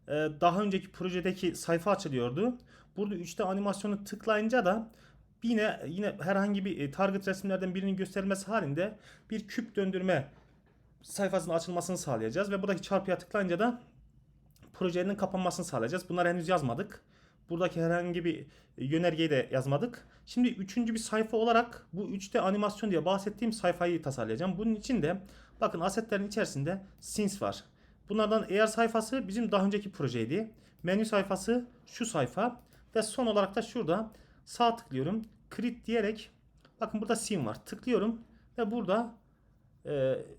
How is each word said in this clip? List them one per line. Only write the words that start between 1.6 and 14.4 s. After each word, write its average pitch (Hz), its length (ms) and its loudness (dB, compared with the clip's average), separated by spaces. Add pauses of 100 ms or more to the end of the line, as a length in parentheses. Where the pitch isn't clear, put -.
açılıyordu. 160 680 0 (400)
Burada 202 180 -2
üç 170 240 -8
D 214 40 0
animasyonu 202 600 -2
tıklayınca 220 640 2
da 214 260 2 (520)
yine, 220 440 2
yine 185 340 -2
herhangi 196 440 2
bir, 196 140 -2
e, 143 120 -2
target 196 360 0
resimlerden 190 480 0
birinin 190 200 0
gösterilmesi 190 520 -2
halinde 190 500 0 (320)
bir 220 180 -4
küp - 280 -6
döndürme 185 560 2 (680)
sayfasının 185 540 0
açılmasını 170 420 -2
sağlayacağız 135 540 -2
ve 196 100 -2
buradaki 190 200 -2
çarpıya 190 360 0
tıklayınca 180 420 0
da 240 220 2 (920)